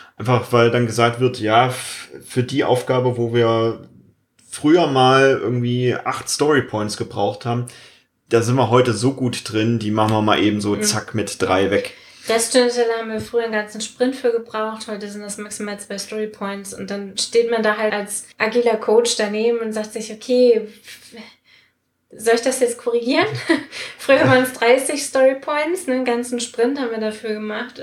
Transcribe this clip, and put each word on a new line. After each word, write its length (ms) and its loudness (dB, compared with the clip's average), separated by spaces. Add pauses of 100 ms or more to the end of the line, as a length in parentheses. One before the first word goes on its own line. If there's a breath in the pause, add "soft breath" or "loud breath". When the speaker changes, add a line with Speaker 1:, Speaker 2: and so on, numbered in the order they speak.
(160 loud breath)
Speaker 1:
Einfach 360 0
weil 180 6
dann 160 2
gesagt 340 0
wird, 180 0
ja, 300 4
f-, 400 -10 (180)
für 160 -2
die 220 -2
Aufgabe, 540 0
wo 160 -2
wir 480 2 (680)
früher 360 2
mal 540 4
irgendwie 540 0
acht 340 -8
Storypoints 680 0
gebraucht 480 -4
haben, 220 -4 (640 loud breath)
da 120 4
sind 140 0
wir 140 2
heute 240 4
so 180 0
gut 300 -4 (100)
drin, 260 2
die 120 -4
machen 220 2
wir 100 2
mal 200 2
eben 200 2
so 120 0
Speaker 2:
Mhm. 80 -4
Speaker 1:
zack 320 -4
mit 260 -4
drei 300 2
weg. 220 0 (360 loud breath)
Speaker 2:
Reststelle 400 2 (320)
haben 100 -8
wir 120 -6
früher 220 -2
einen 80 -4
ganzen 280 -4
Sprint 340 -2
für 180 -2
gebraucht, 560 -6
heute 200 -8
sind 140 -12
das 160 -10
maximal 420 -10
zwei 160 -12
Storypoints 800 -8
und 160 -10
dann 260 -10
steht 340 0
man 120 0
da 160 2
halt 160 0
als 320 -6 (100)
agiler 400 2
Coach 400 2
daneben 440 0
und 120 -6
sagt 220 -6
sich, 180 -10
okay, 560 4 (1500 soft breath)
soll 200 2
ich 60 0
das 180 -2
jetzt 180 0
korrigieren? 480 0 (220)
<laughs> 500 -4
Früher 280 4
waren 160 6
es 120 -2
dreißig 500 2
Storypoints, 840 0
ne, 80 -2
einen 100 -2
ganzen 360 -2
Sprint 380 -2
haben 120 -4
wir 100 -6
dafür 340 -6
gemacht 480 -8